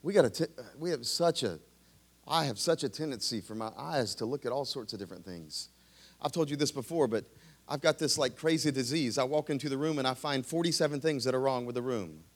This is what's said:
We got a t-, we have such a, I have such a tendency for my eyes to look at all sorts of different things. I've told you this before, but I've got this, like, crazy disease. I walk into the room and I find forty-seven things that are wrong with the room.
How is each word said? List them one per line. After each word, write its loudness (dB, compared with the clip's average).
We -2
got 8
a 4
t-, 0
we -4
have -4
such 2
a, -2
I 2
have -2
such 0
a 0
tendency -4
for -12
my -6
eyes -2
to -4
look -4
at -2
all -2
sorts -8
of -8
different -10
things. -12
I've -4
told 2
you -2
this 2
before, 2
but 0
I've -4
got 4
this, 0
like, 2
crazy 2
disease. 0
I 4
walk 0
into -2
the -2
room 0
and 2
I 2
find -2
forty-seven 2
things 0
that 2
are 2
wrong 2
with -4
the 0
room. -4